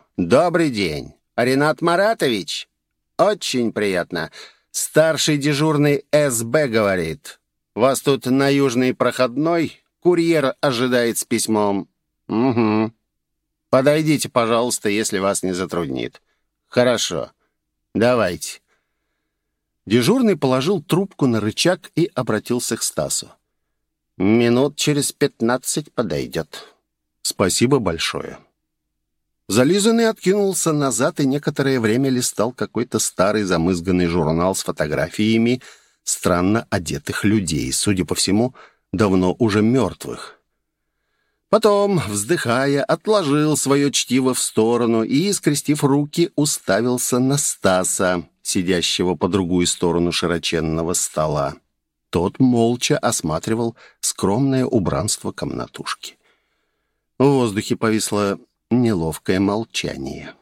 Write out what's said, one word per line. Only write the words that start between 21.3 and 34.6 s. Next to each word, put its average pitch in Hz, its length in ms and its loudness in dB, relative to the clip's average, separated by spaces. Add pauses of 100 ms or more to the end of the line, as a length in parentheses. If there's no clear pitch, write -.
рычаг 131 560 -2
и 165 200 0
обратился 120 600 -2
к - 80 -8
Стасу. - 480 -6 (840)
«Минут 120 580 2
через 143 360 -2
пятнадцать 127 840 -2
подойдет». - 800 -6 (460)
«Спасибо 120 580 0
большое». 80 600 -6 (1080)
Зализанный 226 600 2
откинулся 196 640 0
назад 143 460 0
и 143 80 2
некоторое 135 520 0
время 117 300 2
листал 123 420 -2
какой-то - 460 -4
старый 104 460 0
замызганный 90 640 0
журнал 85 480 0
с - 80 -6